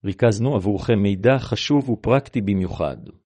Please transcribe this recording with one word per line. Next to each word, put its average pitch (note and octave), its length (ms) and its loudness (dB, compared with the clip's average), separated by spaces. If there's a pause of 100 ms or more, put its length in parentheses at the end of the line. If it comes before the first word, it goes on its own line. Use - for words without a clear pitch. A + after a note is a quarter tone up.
ריכזנו A2+ 500 0
עבורכם G2+ 440 0
מידע G2+ 400 2
חשוב B2+ 500 -2
ופרקטי A#2+ 520 0
במיוחד. F2+ 560 -2 (280)